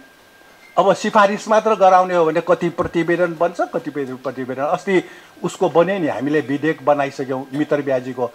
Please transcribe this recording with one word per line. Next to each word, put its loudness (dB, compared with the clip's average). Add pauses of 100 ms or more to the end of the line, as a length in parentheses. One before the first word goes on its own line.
(760)
अब 4
सिफारिस 2
मात्र 2
गराउने 4
हो 4
भने 0
कति 0
प्रतिवेदन -2
बन्छ, -2
कति -4
प्रतिवेदन। -8
अस्ति 0 (400)
उसको -2
बन्यो 2
नि, -2
हामीले -2
विधेयक -4
बनाइसक्यौँ -2
मितर -2
ब्याजीको, -4